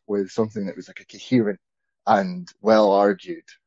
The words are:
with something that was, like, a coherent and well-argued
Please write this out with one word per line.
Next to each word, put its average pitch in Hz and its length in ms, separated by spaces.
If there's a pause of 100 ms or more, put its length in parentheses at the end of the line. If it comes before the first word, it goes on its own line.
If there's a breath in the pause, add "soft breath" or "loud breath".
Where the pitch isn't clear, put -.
with 101 240
something 107 340
that 87 100
was, 92 120
like, - 140
a - 40
coherent 104 540 (480)
and 92 420 (120)
well-argued 101 840 (220)